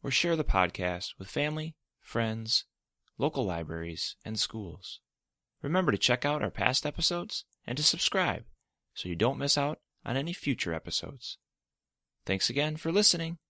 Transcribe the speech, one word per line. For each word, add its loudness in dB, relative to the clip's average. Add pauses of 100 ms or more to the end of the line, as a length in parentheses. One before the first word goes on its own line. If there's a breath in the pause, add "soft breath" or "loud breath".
or -2
share 2
the 0
podcast 2
with -10
family, -2 (240)
friends, 0 (520)
local 2
libraries, -4
and -4
schools. -6 (640)
Remember 2
to 4
check 2
out 2
our -2
past 2
episodes -4 (200)
and -4
to -2
subscribe 2 (480)
so -8
you 0
don't 2
miss 2
out 0 (260)
on -2
any -2
future -2
episodes. -6 (840)
Thanks 2
again 0
for -2
listening. 4 (100)